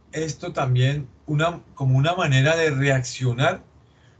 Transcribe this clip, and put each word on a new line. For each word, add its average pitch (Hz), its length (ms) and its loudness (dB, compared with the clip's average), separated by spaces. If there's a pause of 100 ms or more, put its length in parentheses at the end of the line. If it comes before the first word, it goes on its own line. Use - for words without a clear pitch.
(120)
esto 160 400 -8
también 135 560 0 (200)
una, 160 340 -2 (140)
como 131 220 2
una 156 180 2
manera 151 420 2
de 160 140 2
reaccionar 135 920 -2 (560)